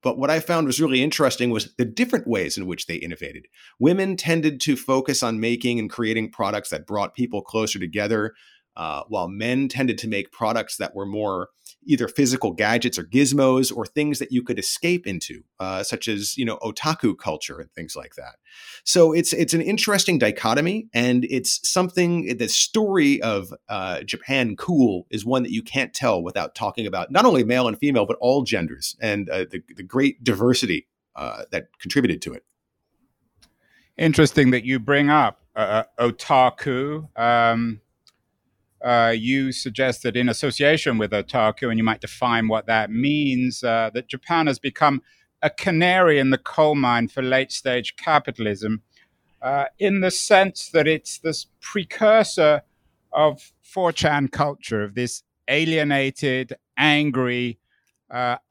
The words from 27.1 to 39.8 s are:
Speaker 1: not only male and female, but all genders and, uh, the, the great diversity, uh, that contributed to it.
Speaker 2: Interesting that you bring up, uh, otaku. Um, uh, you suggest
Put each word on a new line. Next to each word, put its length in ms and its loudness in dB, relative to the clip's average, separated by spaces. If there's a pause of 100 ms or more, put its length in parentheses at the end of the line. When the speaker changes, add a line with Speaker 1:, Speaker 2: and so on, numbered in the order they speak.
Speaker 1:
not 140 2
only 200 6
male 240 2
and 100 -4
female, 260 2
but 160 -4
all 220 2
genders 580 -4
and, 300 -4
uh, 200 -4
the, 120 -12 (140)
the 80 -16
great 400 0
diversity, 640 0 (260)
uh, 360 -10
that 180 -8 (100)
contributed 440 0
to 100 -10
it. 120 -16 (1500)
Speaker 2:
Interesting 540 4
that 140 0
you 160 -2
bring 280 2
up, 320 4 (140)
uh, 300 0 (140)
otaku. 1120 0 (100)
Um, 600 2 (1040)
uh, 320 4
you 360 0
suggest 500 -2